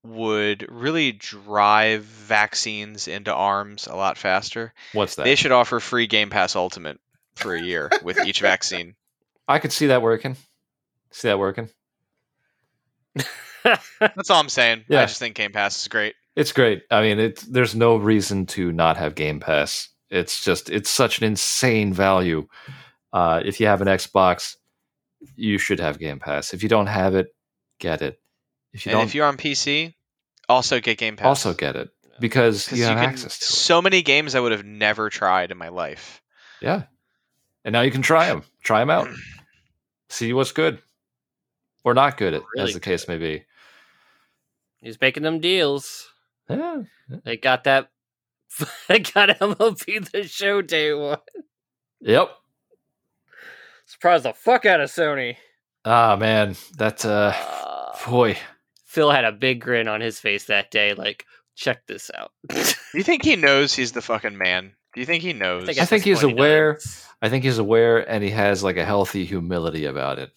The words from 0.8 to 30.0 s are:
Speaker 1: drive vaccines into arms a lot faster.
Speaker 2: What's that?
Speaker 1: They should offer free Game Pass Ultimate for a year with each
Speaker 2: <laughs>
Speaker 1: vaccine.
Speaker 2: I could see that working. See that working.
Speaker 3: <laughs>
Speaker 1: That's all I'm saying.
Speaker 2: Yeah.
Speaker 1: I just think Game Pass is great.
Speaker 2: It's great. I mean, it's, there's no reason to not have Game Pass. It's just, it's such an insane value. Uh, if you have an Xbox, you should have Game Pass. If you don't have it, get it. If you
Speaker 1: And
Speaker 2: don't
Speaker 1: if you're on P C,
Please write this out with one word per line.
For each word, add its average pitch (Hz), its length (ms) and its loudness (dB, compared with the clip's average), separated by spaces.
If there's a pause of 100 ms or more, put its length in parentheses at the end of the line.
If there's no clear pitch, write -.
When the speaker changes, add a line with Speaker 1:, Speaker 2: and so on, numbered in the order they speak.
Speaker 1:
drive 104 920 2
vaccines 107 1040 -4
into 101 260 -6
arms 101 520 -4
a - 100 -14
lot 95 200 -2
faster. 101 560 -4 (220)
Speaker 2:
What's 104 220 -2
that? - 80 -4
Speaker 1:
They 131 100 6
should 139 180 2
offer 123 280 4
free 117 260 -2
Game 104 240 0
Pass 92 260 0
Ultimate 90 420 -6 (360)
for - 200 -8
a 82 60 -4
year 85 300 -4 (120)
with 90 220 -4
each - 160 -2
Speaker 2:
<laughs> 98 120 2
Speaker 1:
vaccine. 90 420 -4 (540)
Speaker 2:
I 143 100 4
could 139 140 -4
see 147 160 2
that 127 120 6
working. 113 360 -2 (760)
See - 180 -4
that 101 100 2
working. 98 300 -2 (1500)
Speaker 3:
<laughs> 135 100 -6 (400)
Speaker 1:
That's 208 680 0
all 175 100 8
I'm 143 80 0
saying. 117 400 2
Speaker 2:
Yeah. 143 140 4
Speaker 1:
I 110 40 4
just - 120 -8
think 117 160 -8
Game 104 180 -4
Pass 101 300 -2
is - 60 -8
great. 107 260 -2 (220)
Speaker 2:
It's 151 160 0
great. 113 380 2
I 107 120 4
mean, 107 160 2
it's, 113 240 -2
there's 123 320 0
no 117 220 6
reason 101 500 2
to 87 260 -4
not 82 240 4
have 78 200 -4
Game 76 240 -4
Pass. 73 480 -2 (200)
It's - 340 -4
just, - 280 -2
it's 98 180 -4
such - 300 0
an 113 60 -2
insane 107 680 0
value. 92 540 2 (680)
Uh, 85 320 2
if 101 160 -6
you 110 60 2
have 98 160 2
an 98 60 2
Xbox, 92 680 2 (800)
you 107 220 -2
should 92 220 -2
have 78 180 -4
Game 73 220 -10
Pass. 73 340 -6
If 92 80 -8
you 110 80 -2
don't 107 160 4
have 95 280 0
it, 92 200 0 (460)
get 82 200 -4
it. 69 160 -8 (560)
If - 140 -14
you 95 60 -4
Speaker 1:
And 104 80 2
Speaker 2:
don't 113 80 0
Speaker 1:
if - 60 -10
you're 147 120 0
on 139 100 0
P 143 180 -4
C, 156 420 -4 (520)